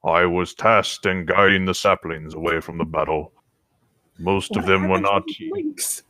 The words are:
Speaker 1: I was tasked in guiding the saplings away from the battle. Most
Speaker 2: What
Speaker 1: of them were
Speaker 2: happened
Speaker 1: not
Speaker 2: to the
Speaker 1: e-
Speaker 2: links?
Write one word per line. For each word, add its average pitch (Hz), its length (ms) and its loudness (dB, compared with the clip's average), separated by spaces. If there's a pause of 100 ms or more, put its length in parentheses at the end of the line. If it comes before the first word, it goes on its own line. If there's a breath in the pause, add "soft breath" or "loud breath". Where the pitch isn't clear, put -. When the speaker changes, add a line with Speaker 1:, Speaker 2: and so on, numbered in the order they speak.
Speaker 1:
I 82 200 4
was 90 300 0
tasked 107 500 2
in 92 220 -2
guiding 95 380 4
the 92 100 0
saplings 80 600 -2
away 82 260 -2
from 85 180 -12
the 82 60 -2
battle. 78 480 -4 (880)
Most 92 340 -2
Speaker 2:
What 95 80 -2
Speaker 1:
of - 60 -4
them 95 220 4
were 92 100 2
Speaker 2:
happened 95 40 0
Speaker 1:
not 98 260 0
Speaker 2:
to - 100 -8
the - 80 -14
Speaker 1:
e- 359 60 -8
Speaker 2:
links? 311 580 -8